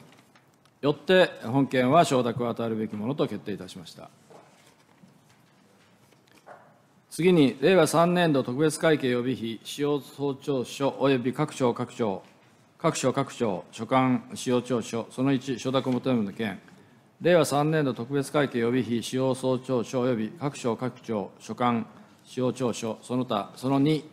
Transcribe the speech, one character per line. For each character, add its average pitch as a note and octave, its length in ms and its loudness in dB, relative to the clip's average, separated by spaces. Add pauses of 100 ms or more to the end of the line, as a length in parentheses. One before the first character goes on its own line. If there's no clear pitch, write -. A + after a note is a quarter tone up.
(800)
よ C#3+ 100 2
っ D3 40 -2
て、 F#3 360 4 (120)
本 C3 220 2
件 B2+ 240 2
は E3 160 6
承 B2+ 160 2
諾 A#2+ 220 -2
を A#2+ 60 -2
与 A#2 140 -4
え A#2 60 -4
る A2+ 60 -2
べ A2 120 -4
き G#2+ 80 -10
も G#2 120 -6
の B2+ 80 -4
と D3 120 -2
決 G2+ 160 -10
定 G#2 100 -8
い F#2 40 -8
た F2 100 -14
し F#2 120 -16
ま E2 80 -18
し - 80 -20
た。 E2 140 -20 (3000)
次 F3+ 240 4
に、 C#3 260 6
令 F#3 160 4
和 D#3+ 120 6
三 E3+ 260 4
年 F3 180 4
度 C3+ 120 2
特 B2 160 -4
別 D#3 200 0
会 D#3+ 200 4
計 C3 100 0
予 B2 100 2
備 B2 140 -2
費 A2 300 -6
使 - 180 -10
用 D3 180 0
総 C#3 360 -6
調 C3 280 -4
書 C3+ 280 -2
及 C3+ 260 2
び A#2+ 160 0
各 D3+ 200 -2
省 A#2+ 200 0
各 A#2+ 180 -6
庁、 G2+ 300 -2 (560)
各 - 180 0
省 C3 160 0
各 C3 220 -4
庁 G2 380 -4
所 A2+ 160 -10
管 B2+ 480 2
使 B2+ 160 -4
用 B2 100 2
調 A#2+ 180 -2
書 A2+ 300 -6
そ - 140 -6
の C#3 100 2
一 B2+ 240 -4
承 C3 140 -4
諾 C3 180 0
を B2+ 40 0
求 B2 180 -2
め B2 60 2
る A2 60 0
の G2 80 -6
件。 G2+ 280 -6 (600)
令 E3+ 140 4
和 D#3+ 120 6
三 D3 260 0
年 D#3 120 2
度 B2+ 120 -2
特 A#2+ 180 -8
別 C#3 180 -2
会 D3 160 2
計 B2 120 -4
予 A#2 80 2
備 B2 160 2
費 A2+ 180 -2
使 - 140 -8
用 C3 180 0
総 B2+ 240 0
調 B2 260 -2
書 B2 200 -2
及 B2+ 120 0
び G#2+ 140 -4 (100)
各 C#3+ 160 -6
省 A2+ 220 -2
各 B2+ 240 -8
庁 G#2 380 -4
所 - 160 -12
管 A#2 320 0 (360)
使 - 160 -10
用 B2+ 140 0
調 B2 180 -2
書 A2 300 -6
そ B2 160 -6
の B2+ 80 -2
他、 G#2+ 300 -2
そ B2 120 -8
の C#3 120 2
二 D3+ 340 2